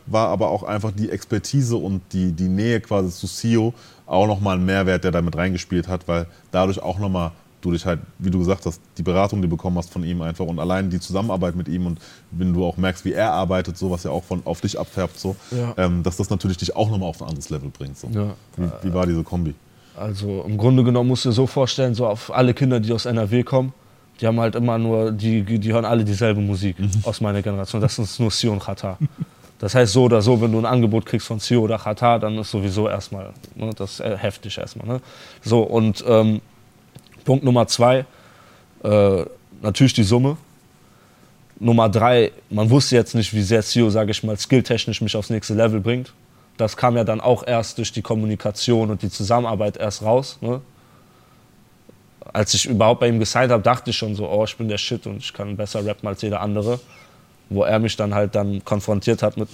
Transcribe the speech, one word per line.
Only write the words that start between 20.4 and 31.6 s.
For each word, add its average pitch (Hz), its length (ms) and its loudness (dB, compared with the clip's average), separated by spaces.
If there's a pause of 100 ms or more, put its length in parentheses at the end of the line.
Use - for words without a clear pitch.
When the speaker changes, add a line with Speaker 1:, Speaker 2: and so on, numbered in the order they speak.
Speaker 2:
im 107 80 -4
Grunde 123 260 6
genommen 123 280 4
musst 127 160 0
du - 20 2
dir 117 60 2
so 127 120 4
vorstellen, 127 480 0
so 120 120 0
auf 107 280 -4
alle 127 200 4
Kinder, 127 260 2
die 110 140 0
aus 110 100 -4
N 117 140 -2
R 104 120 0
W 123 120 2
kommen, 131 320 0 (460)
die 117 60 0
haben 117 140 2
halt 113 140 0
immer 120 240 0
nur, 113 340 0
die, 110 300 0
die 107 300 -2
hören 113 120 2
alle 113 180 2
dieselbe 104 380 0
Musik 98 380 -2
Speaker 1:
Mhm. 98 120 0 (120)
Speaker 2:
aus 107 180 -4
meiner 101 220 -2
Generation. 101 380 -4
Das 107 160 0
sind 107 120 -4 (100)
nur 113 120 2
Sio 113 220 0
und 98 80 -2
Xatar. 98 360 -8 (640)
Das 101 160 -4
heißt, 123 180 6
so 127 120 6
oder 117 180 6
so, 113 180 4
wenn 113 100 2
du 110 80 2
ein 113 60 0
Angebot 113 420 2
kriegst - 200 -4
von 110 140 -6
Sio 120 200 2